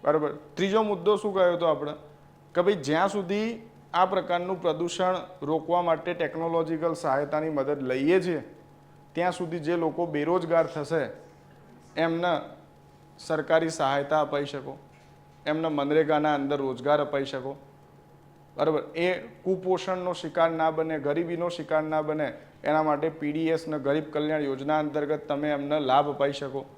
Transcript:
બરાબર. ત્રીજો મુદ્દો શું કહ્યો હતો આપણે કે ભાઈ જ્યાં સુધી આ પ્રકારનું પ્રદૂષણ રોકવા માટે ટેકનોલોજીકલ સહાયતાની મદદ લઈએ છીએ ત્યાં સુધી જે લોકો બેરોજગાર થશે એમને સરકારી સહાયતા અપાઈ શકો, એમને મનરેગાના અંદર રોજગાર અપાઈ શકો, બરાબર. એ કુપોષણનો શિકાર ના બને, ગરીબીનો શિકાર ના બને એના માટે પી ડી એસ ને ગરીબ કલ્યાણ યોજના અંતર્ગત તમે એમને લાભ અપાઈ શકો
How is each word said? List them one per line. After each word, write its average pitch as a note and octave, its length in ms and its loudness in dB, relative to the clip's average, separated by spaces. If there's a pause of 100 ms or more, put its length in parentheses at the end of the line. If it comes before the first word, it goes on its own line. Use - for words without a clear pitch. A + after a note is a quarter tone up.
બરાબર. D3 280 2 (240)
ત્રીજો G3 280 2
મુદ્દો G3+ 340 2
શું G3+ 160 -4
કહ્યો F3+ 220 4
હતો E3+ 120 0
આપણે D3 260 0 (600)
કે F3 80 2
ભાઈ F#3 260 2
જ્યાં E3+ 260 4
સુધી G3+ 320 -2 (520)
આ F#3+ 80 8
પ્રકારનું F3+ 560 0
પ્રદૂષણ E3+ 520 0 (340)
રોકવા E3 380 2
માટે E3 260 0
ટેકનોલોજીકલ E3 880 -2
સહાયતાની D3+ 540 0
મદદ C#3 220 0 (120)
લઈએ D3 340 4
છીએ D#3+ 160 -2 (720)
ત્યાં F3 260 0
સુધી E3+ 280 -4
જે E3+ 180 0
લોકો E3+ 200 -2 (100)
બેરોજગાર E3 580 2
થશે D3+ 280 -2 (1040)
એમને E3+ 260 0 (880)
સરકારી D#3+ 580 0
સહાયતા C#3+ 480 2
અપાઈ C#3+ 260 -4
શકો, C3+ 220 -10 (720)
એમને D#3+ 240 0
મનરેગાના D3+ 680 4
અંદર C#3 260 0
રોજગાર C#3 360 2
અપાઈ C#3 320 -2
શકો, C3+ 200 -8 (1000)
બરાબર. D3+ 280 2 (100)
એ E3+ 140 0 (380)
કુપોષણનો F#3 680 0
શિકાર E3 380 2
ના D#3+ 200 2
બને, D#3+ 280 -2
ગરીબીનો E3+ 500 0
શિકાર D#3 340 -2
ના D#3 200 0
બને D3+ 260 -2 (340)
એના D#3 200 2
માટે D#3 260 2
પી D3 240 -6
ડી D#3+ 220 0
એસ D#3+ 120 -4
ને D3+ 120 -4
ગરીબ D3 340 0
કલ્યાણ D3+ 360 0
યોજના C#3+ 360 0
અંતર્ગત D3 420 -2
તમે D3 300 -2
એમને C#3+ 320 -2
લાભ C#3+ 260 6
અપાઈ C#3 260 0
શકો C3+ 240 -6 (120)